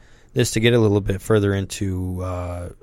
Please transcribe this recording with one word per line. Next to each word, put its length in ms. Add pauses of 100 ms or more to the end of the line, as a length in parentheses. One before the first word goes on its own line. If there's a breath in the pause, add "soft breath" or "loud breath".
(340 soft breath)
this 180
to 80
get 140
a 60
little 220
bit 200
further 320
into, 680
uh, 480 (140)